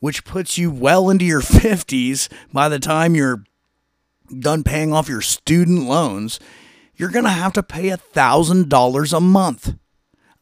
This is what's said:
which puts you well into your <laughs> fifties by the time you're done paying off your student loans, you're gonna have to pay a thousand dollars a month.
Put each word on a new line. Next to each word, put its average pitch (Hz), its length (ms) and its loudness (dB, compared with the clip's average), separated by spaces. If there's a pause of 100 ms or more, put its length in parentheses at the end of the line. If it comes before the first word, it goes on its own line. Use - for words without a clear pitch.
which 147 240 -8
puts - 340 -8
you 170 140 -2
well 151 380 2
into 185 140 2
your 160 160 2
<laughs> - 20 -2
fifties 135 880 0 (240)
by 143 160 2
the 147 120 -4
time 160 340 0
you're 127 300 0 (960)
done 147 240 -2
paying 156 280 -2
off 156 160 -2
your 117 120 -6
student 170 680 0
loans, 113 540 -4 (560)
you're 180 140 -6
gonna 233 200 0
have 180 220 -2
to 202 100 -2
pay 185 280 -6
a 185 60 -6
thousand 156 720 2
dollars 135 440 0
a 165 80 0
month. 185 540 2 (680)